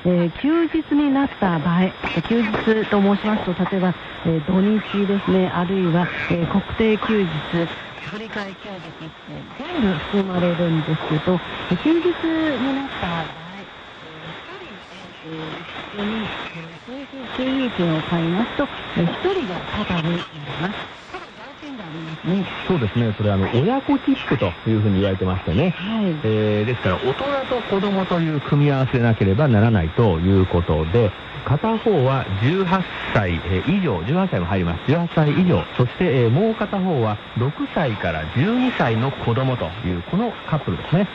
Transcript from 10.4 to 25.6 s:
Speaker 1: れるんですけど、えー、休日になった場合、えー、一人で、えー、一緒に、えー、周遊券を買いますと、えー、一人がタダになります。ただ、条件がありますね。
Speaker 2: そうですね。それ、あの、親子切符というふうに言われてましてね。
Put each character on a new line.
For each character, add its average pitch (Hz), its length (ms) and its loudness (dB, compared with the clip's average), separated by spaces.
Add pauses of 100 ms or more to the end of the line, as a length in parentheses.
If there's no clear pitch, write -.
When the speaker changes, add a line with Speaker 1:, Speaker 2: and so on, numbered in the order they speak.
Speaker 1:
れ 175 120 2
る 170 180 2
ん 160 100 2
で 156 120 -2
す - 140 -2
け 156 120 0
ど、 180 200 2 (320)
え 180 40 2
ー、 - 60 -6
休 330 200 4
日 - 20 -6
に 349 80 2 (640)
な 277 80 -4
っ 262 60 -8 (100)
た 190 80 -4
場 170 80 -2
合、 165 80 -4 (400)
え - 80 -18 (560)
ー、 - 0 -
一 165 80 -14 (240)
人 349 80 -14
で、 220 80 -16 (480)
え 160 80 -12 (640)
ー、 - 0 -
一 208 60 -6
緒 - 20 -2
に、 214 240 -2 (640)
え 262 80 -10
ー、 269 80 -12 (300)
周 254 100 0 (160)
遊 240 140 0
券 175 100 2 (100)
を 160 40 -2
買 170 180 -2
い 165 80 0
ま 185 160 0
す - 140 -4
と、 285 100 0 (300)
え - 20 0
ー、 170 60 4
一 170 80 0 (260)
人 254 80 -4
が 180 80 -6 (160)
タ 208 140 -2
ダ 170 160 -2
に 160 80 -2
な 170 80 0
り - 20 -2
ま 165 60 -8 (420)
す。 214 60 -4 (400)
た 370 60 -10
だ、 - 40 -12
条 - 60 -16 (320)
件 285 160 -12
が 202 80 -12
あ - 20 -12
り 151 140 -10
ま 160 200 -10
す 147 60 -4
ね。 185 180 2 (220)
Speaker 2:
そ 185 80 4
う 160 40 2
で 107 100 0
す 120 100 0
ね。 113 180 2
そ 110 60 -2
れ、 101 80 4
あ 98 60 2
の、 95 160 2
親 208 280 4
子 277 180 2
切 269 160 2
符 - 220 -2
と 98 140 0 (160)
い 113 40 2
う 107 80 4
ふ 104 80 2
う - 20 4
に 98 60 4
言 95 80 2
わ 98 80 2
れ 95 40 0
て 92 100 -2
ま 92 120 2
し - 80 -6
て 80 80 0
ね。 170 240 4